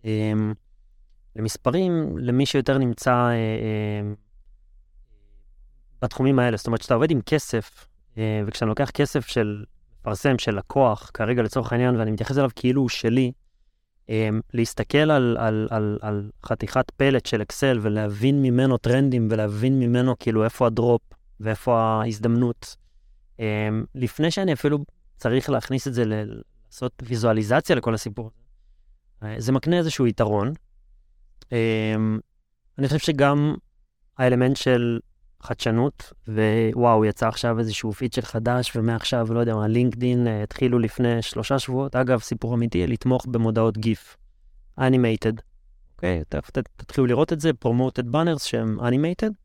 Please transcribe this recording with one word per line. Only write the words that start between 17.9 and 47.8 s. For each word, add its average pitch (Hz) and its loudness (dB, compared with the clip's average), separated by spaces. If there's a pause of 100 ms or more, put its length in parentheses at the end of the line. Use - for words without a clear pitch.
ממנו 127 2
טרנדים 123 2
ולהבין 110 0
ממנו 123 2
כאילו 110 0
איפה 117 0
הדרופ 117 2 (380)
ואיפה 110 0
ההזדמנות, 113 0 (640)
אמ, 107 -2 (100)
לפני 135 -2
שאני 190 0
אפילו 147 0 (380)
צריך 127 -2
להכניס 131 -2
את 127 -6
זה 120 2
ל-, 107 -4 (260)
לעשות - -8
ויזואליזציה 117 2
לכל 113 -2
הסיפור. 110 -10 (920)
אה, 107 -10
זה 120 0
מקנה 156 2
איזשהו 156 0
יתרון. 107 0 (1000)
אמ, 110 0 (600)
אני 139 0
חושב 147 0
שגם 147 2 (640)
האלמנט 127 4
של 120 2 (400)
חדשנות, - -2 (600)
ווואו, 120 4
יצא 107 0
עכשיו 117 -2
איזשהו 110 -4
פיצ'ר 123 -4
חדש, 120 -2
ומעכשיו, 113 0
לא 120 2
יודע 117 0
מה, 107 0
לינקדאין, 123 2
אה, 107 -2
התחילו 123 0
לפני 117 0
שלושה 113 -2
שבועות, 127 -4
אגב, 127 2
סיפור 120 -4
אמיתי, 113 0
לתמוך 123 0
במודעות 113 2
גיף, 110 -4 (600)
אנימייטד. 123 2 (600)
אוקיי, 87 -2
ת-, - -10
ת-, - -4
תתחילו - 0
לראות 123 2
את 156 -4
זה, 160 0 (140)
promoted 123 0